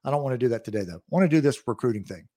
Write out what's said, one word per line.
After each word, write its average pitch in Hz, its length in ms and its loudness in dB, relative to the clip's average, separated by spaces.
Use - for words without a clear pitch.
I 135 60 -4
don't 143 120 0
wanna 131 160 -2
do 123 100 2
that 113 160 -2
today, 104 200 -4
though. 87 140 -12
I - 120 -20
wanna 180 180 4
do 156 120 6
this 139 260 0
recruiting 110 380 -2
thing. 85 320 -14